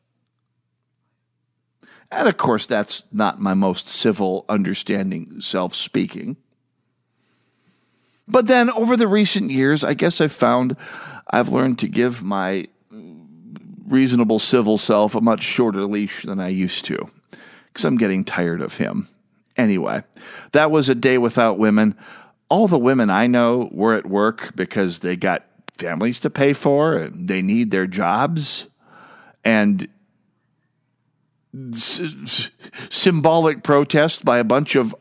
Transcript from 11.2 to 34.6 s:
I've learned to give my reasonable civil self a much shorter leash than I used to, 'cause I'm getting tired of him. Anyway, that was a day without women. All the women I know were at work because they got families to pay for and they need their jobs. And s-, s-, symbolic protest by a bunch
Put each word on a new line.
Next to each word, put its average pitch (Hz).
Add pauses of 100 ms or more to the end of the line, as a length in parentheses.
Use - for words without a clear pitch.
I've 117
learned 127
to 104
give 120
my 95 (1200)
reasonable 120
civil 110
self 107
a 107
much 113
shorter 101
leash 104
than 95
I 92
used 92
to, - (640)
'cause -
I'm 135
getting 98
tired 85
of -
him. - (480)
Anyway, 92 (480)
that 151
was 151
a 131
day 127
without 117
women. 107 (520)
All 196
the 170
women 123
I 98
know 120
were 110
at 101
work 101
because 92
they 90
got 90 (340)
families 85
to 151
pay 139
for 147
and 87
they 95
need 107
their 95
jobs. 110 (760)
And 104 (1900)
s-, -
s-, 143 (380)
symbolic 160
protest 147
by 123
a 120
bunch 131